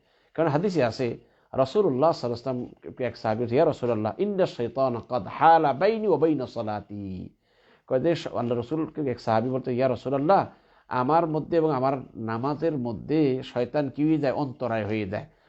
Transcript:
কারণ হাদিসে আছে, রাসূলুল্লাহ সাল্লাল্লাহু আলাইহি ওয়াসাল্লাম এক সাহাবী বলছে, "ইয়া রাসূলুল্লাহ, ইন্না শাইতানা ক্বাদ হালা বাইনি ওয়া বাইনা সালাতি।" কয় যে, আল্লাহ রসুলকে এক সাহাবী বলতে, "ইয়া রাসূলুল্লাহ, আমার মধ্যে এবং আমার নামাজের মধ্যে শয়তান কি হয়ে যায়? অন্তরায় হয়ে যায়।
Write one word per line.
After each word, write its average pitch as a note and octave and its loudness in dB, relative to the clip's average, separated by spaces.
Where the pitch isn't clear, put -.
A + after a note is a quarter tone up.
কারণ D#3+ 0
হাদিসে F3+ 2
আছে, A#2+ -2
রাসূলুল্লাহ D3 2
সাল্লাল্লাহু B2 -4
আলাইহি B2 -6
ওয়াসাল্লাম - -8
এক A#2 -10
সাহাবী A2 -2
বলছে, A#2 -2
"ইয়া D#3 6
রাসূলুল্লাহ, A#2 0
ইন্না G3 0
শাইতানা A#2+ -2
ক্বাদ A#2 -6
হালা D#3 6
বাইনি G#3+ 0
ওয়া E3+ 4
বাইনা C#3 2
সালাতি।" G2+ -8
কয় C3 2
যে, D#3+ 2
আল্লাহ A#2+ 0
রসুলকে D#3 -4
এক A#2 -6
সাহাবী A2+ 0
বলতে, B2+ -2
"ইয়া C3 2
রাসূলুল্লাহ, C#3 2
আমার D3+ 2
মধ্যে D#3 -2
এবং D#3 2
আমার C3+ 0
নামাজের C#3 -4
মধ্যে C3 0
শয়তান B2+ -2
কি C#3 -2
হয়ে D#3 4
যায়? C#3 0
অন্তরায় A#2+ -2
হয়ে G#2 -2
যায়। G2+ -6